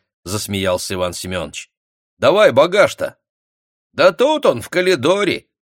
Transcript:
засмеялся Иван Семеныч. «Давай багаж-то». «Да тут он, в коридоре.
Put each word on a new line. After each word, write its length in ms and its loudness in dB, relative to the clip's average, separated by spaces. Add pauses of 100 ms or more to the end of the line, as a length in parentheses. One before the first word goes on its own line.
(240)
засмеялся 720 -4
Иван 180 -4
Семеныч. 580 -10 (480)
«Давай 340 4
багаж-то». 640 0 (760)
«Да 200 4
тут 340 0
он, 140 2
в 80 -14
коридоре. 800 -2 (180)